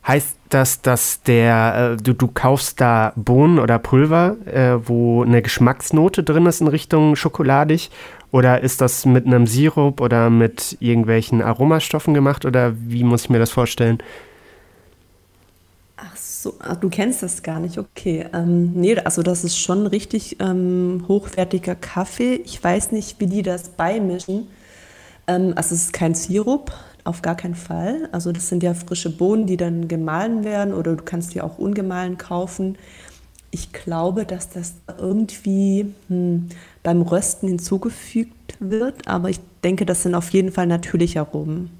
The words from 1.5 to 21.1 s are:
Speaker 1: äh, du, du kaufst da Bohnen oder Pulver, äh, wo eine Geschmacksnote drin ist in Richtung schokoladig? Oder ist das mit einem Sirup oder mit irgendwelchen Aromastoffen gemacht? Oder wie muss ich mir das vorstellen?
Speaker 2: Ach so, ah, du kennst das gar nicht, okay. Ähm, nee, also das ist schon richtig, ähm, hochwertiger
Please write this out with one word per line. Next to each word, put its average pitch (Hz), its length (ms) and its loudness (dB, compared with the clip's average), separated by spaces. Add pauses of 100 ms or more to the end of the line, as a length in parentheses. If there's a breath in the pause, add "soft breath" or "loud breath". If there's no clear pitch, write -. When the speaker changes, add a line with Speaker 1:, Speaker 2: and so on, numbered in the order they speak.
Speaker 1:
äh, 107 40 -10
du, 127 120 2
du 127 140 2
kaufst - 520 0
da 113 360 4
Bohnen 139 420 6
oder 117 200 4
Pulver, 160 580 4 (100)
äh, 123 320 2 (100)
wo 120 340 4
eine 117 200 4
Geschmacksnote 151 800 2
drin 160 240 4
ist 165 140 2
in 156 80 2
Richtung 156 480 4
schokoladig? 151 760 2 (400 loud breath)
Oder 127 300 4
ist 131 220 0
das - 240 0
mit 127 200 6
einem 123 200 6
Sirup 143 560 2
oder 117 260 4
mit 117 520 2
irgendwelchen 113 600 2
Aromastoffen 151 720 2
gemacht? 139 320 2
Oder 123 340 2
wie 120 260 -2
muss 120 200 4
ich - 60 -6
mir 120 80 6
das 113 120 2
vorstellen? 117 480 0 (2000 loud breath)
Speaker 2:
Ach 190 200 -18
so, - 440 -12
ah, - 160 -8
du 185 140 -2
kennst 240 320 -2
das 180 200 -8
gar 160 180 -8
nicht, 170 180 -8
okay. 170 540 -6
Ähm, 175 420 0
nee, 185 240 2
also 170 240 -2
das 175 220 0
ist 170 140 -4
schon 196 280 0
richtig, 208 540 -4
ähm, 180 680 -2
hochwertiger 185 680 -2